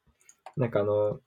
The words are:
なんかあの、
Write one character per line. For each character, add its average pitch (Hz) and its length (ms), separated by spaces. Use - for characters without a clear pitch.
な 127 100
ん 110 40
か 104 100
あ - 20
の、 104 440